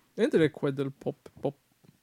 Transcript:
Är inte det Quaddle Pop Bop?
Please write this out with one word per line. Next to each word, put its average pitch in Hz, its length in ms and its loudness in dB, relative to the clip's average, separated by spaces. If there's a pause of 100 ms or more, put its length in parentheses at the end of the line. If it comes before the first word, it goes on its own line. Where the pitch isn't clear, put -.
(160)
Är 202 80 0
inte 247 140 2
det 160 120 6
Quaddle 139 500 -4
Pop - 340 -8
Bop? - 240 -6 (460)